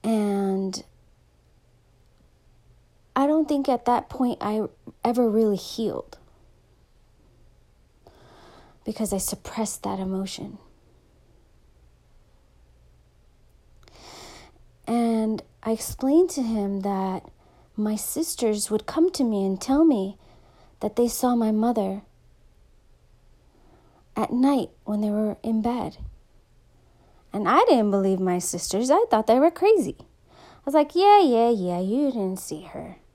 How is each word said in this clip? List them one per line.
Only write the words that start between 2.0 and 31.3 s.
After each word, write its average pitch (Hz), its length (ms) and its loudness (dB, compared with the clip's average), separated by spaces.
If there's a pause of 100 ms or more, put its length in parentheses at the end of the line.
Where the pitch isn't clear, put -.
I 277 120 2
don't 302 220 2
think 277 200 0
at 247 180 0
that 240 220 0
point - 320 -2
I 214 220 -2 (420)
ever 233 240 2
really 214 280 2
healed - 640 -8 (2750)
because 214 280 -4
I 196 60 -2
suppressed - 640 -8
that 196 160 -6
emotion. 190 600 -8 (4000)
And 226 560 0 (200)
I 226 100 -2
explained 302 580 0
to 269 120 -4
him 202 380 -2
that 190 480 -4 (480)
my 214 200 -2
sisters 220 760 -4
would 214 160 -2
come 339 260 2
to 269 120 -2
me 202 200 0
and 190 160 -2
tell 285 240 2
me 202 340 2 (600)
that 208 160 -4
they 240 120 4
saw 247 260 0
my 220 180 2
mother 214 500 0 (2250)
at - 160 -2
night 254 380 2 (140)
when 208 160 -4
they 208 100 0
were 208 320 -2
in 220 200 -2
bed. 233 340 -4 (1400)
And 202 160 -2
I 320 200 6
didn't 226 220 4
believe 190 300 2
my 180 180 0
sisters. 196 520 -4
I 415 200 4
thought 220 160 2
they 240 120 4
were 320 120 4
crazy. 359 500 2
I - 680 -20
was 285 80 -4
like, 294 200 2
"Yeah, 403 280 8
yeah, 233 260 4